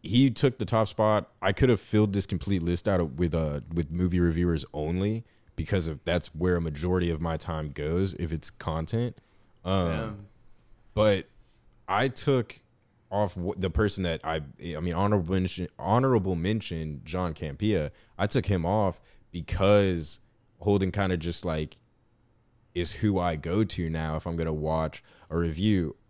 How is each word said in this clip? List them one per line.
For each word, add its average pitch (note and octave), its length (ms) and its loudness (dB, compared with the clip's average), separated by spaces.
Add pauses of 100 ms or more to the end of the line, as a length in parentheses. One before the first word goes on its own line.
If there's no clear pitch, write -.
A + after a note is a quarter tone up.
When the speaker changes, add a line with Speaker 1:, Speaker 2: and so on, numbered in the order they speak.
Speaker 1:
he B2+ 300 4
took B2 280 2
the G#2 60 0
top A2 220 2
spot. G#2+ 420 2 (120)
I G2 120 2
could - 160 4
have A2 120 4
filled G#2+ 320 2
this G2 120 0
complete F#2+ 380 -2
list F2 240 0
out F#2+ 140 2
of, D2 180 -4
with, E2+ 160 2
uh, D2+ 240 -2 (140)
with D#2+ 180 -2
movie F2+ 300 0
reviewers E2+ 420 2 (100)
only F#2 520 -2 (320)
because E2+ 320 -2
of, D2 160 -8
that's E2+ 300 0
where F2+ 200 2
a E2+ 60 0
majority E2+ 480 0
of D#2+ 100 -2
my D#2+ 160 -2
time D#2 360 -6
goes E2 420 -2
if E2 180 -6
it's D#2+ 180 -6
content. A2 680 -4 (480)
Um, F#2 240 2
Speaker 2:
Yeah. D#2+ 200 -4 (840)
Speaker 1:
but G#2 340 2 (640)
I G#2+ 180 2
took C3 520 -2 (520)
off G2+ 240 0
w-, F2+ 220 -4
the F#2 120 0
person G2 340 0
that E2+ 200 -2
I, D#2+ 180 -2 (340)
I D2+ 40 -6
mean, E2+ 140 -2
honorable F#2+ 400 2
mention, F#2 340 -2 (100)
honorable A2 580 2
mention, E2 680 -4
John E2+ 300 -4
Campea. D#2 580 -2 (260)
I F#2 80 0
took A2 200 0
him F2+ 200 0
off F#2+ 360 0 (300)
because F#2 920 2 (380)
Holden F#2+ 320 2
kinda F#2 260 0
just, E2+ 260 -4
like, D#2 320 -2 (1000)
is F2 200 -4
who G2+ 260 0
I F2+ 160 0
go E2+ 280 0
to F2 260 -4
now D#2+ 260 -4
if D#2 100 -6
I'm E2+ 120 -4
gonna D#2+ 160 -2
watch D#2 500 -2 (260)
a E2 80 -2
review. E2+ 580 2 (140)